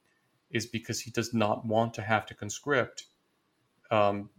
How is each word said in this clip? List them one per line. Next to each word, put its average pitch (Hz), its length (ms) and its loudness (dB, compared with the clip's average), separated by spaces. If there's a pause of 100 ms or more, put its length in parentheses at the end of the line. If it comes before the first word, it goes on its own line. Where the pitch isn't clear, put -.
(500)
is 110 160 -2
because - 360 -6
he 113 100 -12
does 117 220 -4
not 107 320 2
want 117 280 2
to - 80 -10
have 104 240 2
to - 80 -16
conscript, - 720 -2 (840)
um, 101 480 2